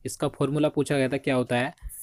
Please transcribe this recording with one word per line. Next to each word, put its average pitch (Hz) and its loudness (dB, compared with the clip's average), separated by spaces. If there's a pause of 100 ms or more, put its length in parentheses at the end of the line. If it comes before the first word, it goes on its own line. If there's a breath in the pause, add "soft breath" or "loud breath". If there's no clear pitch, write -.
इसका 143 -2
फॉर्मूला 147 2
पूछा 147 0
गया 131 2
था 139 0
क्या 135 0
होता 123 2
है, 135 -2 (300 loud breath)